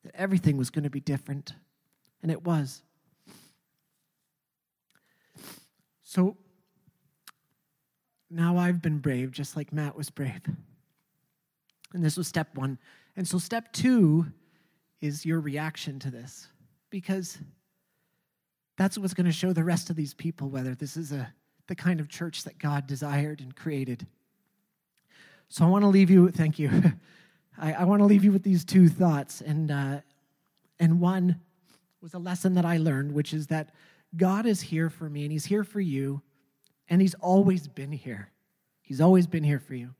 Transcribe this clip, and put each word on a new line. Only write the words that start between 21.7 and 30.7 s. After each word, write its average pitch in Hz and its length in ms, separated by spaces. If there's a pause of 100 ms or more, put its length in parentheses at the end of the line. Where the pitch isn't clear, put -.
kind 175 240
of 147 100
church - 360
that - 140
God 143 280
desired 143 540
and 131 160
created. 135 500 (1400)
So - 160
I 165 40
wanna 202 200
leave 196 200
you, 180 220
thank 156 300
you. 143 100 (520)
<laughs> - 360
I, 156 140
I 180 120
wanna 202 220
leave 202 160
you 202 80
with 190 140
these 180 200
two 185 240
thoughts. 151 520
And, 151 300
uh, 139 300 (800)